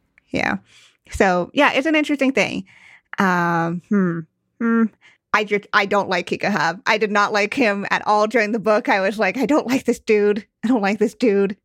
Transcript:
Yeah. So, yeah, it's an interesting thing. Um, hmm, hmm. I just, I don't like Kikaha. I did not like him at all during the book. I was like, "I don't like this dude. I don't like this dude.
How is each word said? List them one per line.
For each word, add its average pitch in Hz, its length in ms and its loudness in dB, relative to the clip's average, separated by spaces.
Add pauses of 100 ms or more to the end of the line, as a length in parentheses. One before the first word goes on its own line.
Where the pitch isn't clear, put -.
(300)
Yeah. - 280 -2 (540)
So, 180 420 0
yeah, 277 200 4
it's 269 140 0
an 311 80 0
interesting 285 360 0
thing. 190 340 -2 (520)
Um, 170 720 0
hmm, 180 300 0 (400)
hmm. 233 240 2 (500)
I 214 100 2
just, 208 300 -4
I 202 120 2
don't 202 240 0
like 180 180 -2
Kikaha. 170 600 -2
I 220 100 2
did 208 140 -2
not 208 200 2
like 208 220 0
him 202 380 0
at 185 160 -2
all 214 180 2
during 214 260 0
the 226 80 -4
book. 208 300 0
I 214 100 2
was 196 200 -2
like, 190 180 0
"I 262 80 0
don't 285 220 0
like 247 180 0
this 240 140 0
dude. 208 460 0 (180)
I 220 40 -4
don't 240 140 2
like 196 160 0
this 214 160 0
dude. 202 520 0